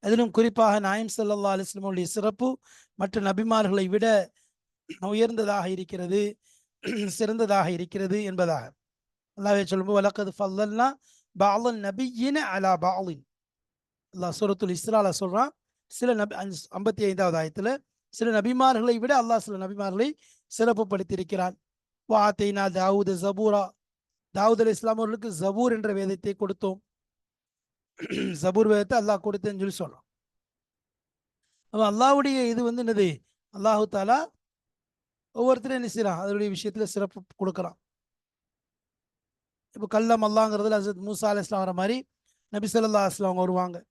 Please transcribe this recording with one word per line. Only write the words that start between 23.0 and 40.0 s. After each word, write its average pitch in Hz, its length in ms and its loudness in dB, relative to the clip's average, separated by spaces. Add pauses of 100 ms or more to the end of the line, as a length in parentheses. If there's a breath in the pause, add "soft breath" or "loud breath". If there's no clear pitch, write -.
ஜபூரா." 202 480 2 (720)
தாவூத் 214 280 4
அலைஹிஸ்ஸலாம் 220 380 2
அவர்களுக்கு 220 320 -4
ஜபூர் 196 440 0
என்ற 214 160 -4
வேதத்தை 196 420 -4
கொடுத்தோம். 190 440 -4 (1200)
<clears throat> 190 440 -6
ஜபூர் 196 300 4
வேதத்தை 208 260 2
அல்லாஹ் 202 260 0
கொடுத்தேன்னு 202 380 -6
சொல்லி 196 160 -4
சொல்றான். - 260 -12 (1700)
அப்ப 214 120 2
அல்லாஹ்வுடைய 269 520 4 (100)
இது 233 140 0
வந்து 240 220 -2
என்னது? 208 240 2 (460)
அல்லாஹு 214 380 2
தாலா 208 260 2 (1160)
ஒவ்வொருத்தரும் 254 420 0
என்ன 240 140 -6
செய்றான்? 196 300 -2
அதனுடைய 208 280 -2
விஷயத்துல 208 340 -4
சிறப்பு 202 340 -6 (200)
கொடுக்கறான். 185 380 -4 (2000)
இப்ப 208 160 -8
கல்லம் 226 340 4